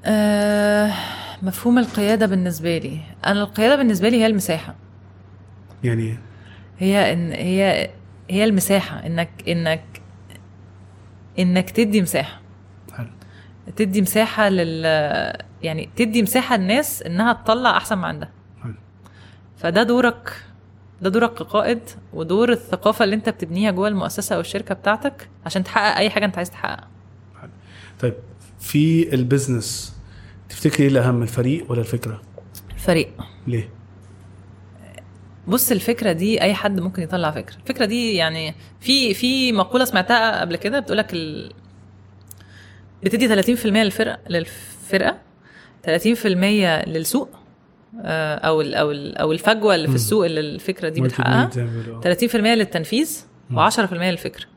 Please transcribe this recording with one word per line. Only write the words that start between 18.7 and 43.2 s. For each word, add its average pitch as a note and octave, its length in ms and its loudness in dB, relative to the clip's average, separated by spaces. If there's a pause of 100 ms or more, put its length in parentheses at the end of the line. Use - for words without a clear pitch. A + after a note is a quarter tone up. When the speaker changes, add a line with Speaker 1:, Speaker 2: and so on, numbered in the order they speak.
Speaker 1:
فده F3 260 2
دورك، A#3+ 500 0 (680)
ده F#3 80 0
دورك A#3 240 2
كقائد، G#3+ 460 -2 (320)
ودور F#3 400 2
الثقافة A3 520 0
اللي G3+ 120 2
أنت A3 120 -2
بتبنيها F#3+ 420 -2
جوه F#3+ 180 0
المؤسسة F#3+ 480 -4
أو E3 40 0
الشركة G3 340 -6
بتاعتك - 540 -2 (180)
عشان F#3 180 -2
تحقق G#3 320 2
أي G#3 140 2
حاجة G3+ 140 0
أنت F#3+ 120 -2
عايز F3+ 140 -6
تحققها. - 380 -10 (520)
Speaker 2:
حلو. - 100 -20 (500)
طيب، A#2+ 140 -2 (460)
في D#3+ 540 2
البيزنس B2+ 800 -2 (540)
تفتكري - 380 0
إيه C#3 60 4
الأهم، B2 300 2
الفريق B2 480 -2
ولا A#2+ 100 0
الفكرة؟ A2 400 -6 (540)
Speaker 1:
الفريق. E3 340 0 (380)
Speaker 2:
ليه؟ A#2+ 220 -4 (1800)
Speaker 1:
بص، A#3+ 260 0
الفكرة A3 400 0
دي G3 300 0
أي G3 120 2
حد G3+ 260 -2
ممكن F#3 220 -4
يطلع E3 280 -2
فكرة. B2 260 -10
الفكرة - 280 -4
دي، A3+ 300 0
يعني، D#3+ 400 -2 (260)
في، B3+ 340 2
في B3+ 380 2
مقولة A3 320 2
سمعتها A3+ 560 2
قبل F3 160 -2
كده B3 240 -2
بتقولك G3+ 320 -2
ال-، D#3+ 400 -8 (1500)
بتدي A3+ 260 2